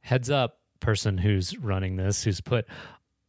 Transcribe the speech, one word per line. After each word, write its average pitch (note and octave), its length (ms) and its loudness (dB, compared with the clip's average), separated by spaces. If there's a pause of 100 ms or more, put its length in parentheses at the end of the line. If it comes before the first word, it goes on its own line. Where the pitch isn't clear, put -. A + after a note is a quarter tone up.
"Heads B2+ 280 0
up, C3+ 300 0 (220)
person G2+ 360 2
who's F#2+ 400 2
running F#2+ 400 -2
this, G2 260 0
who's G2 180 0
put A#2+ 240 -2 (640)